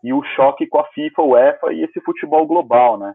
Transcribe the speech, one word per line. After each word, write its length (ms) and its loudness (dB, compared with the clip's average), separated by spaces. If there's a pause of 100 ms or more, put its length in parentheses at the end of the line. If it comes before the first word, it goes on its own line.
e 80 -8
o 120 -2 (120)
choque 320 2
com 120 -2
a 60 0
fifa, 360 -8
uefa 500 2
e 140 -6
esse 160 -10
futebol 460 -2
global, 500 2
né? 180 -10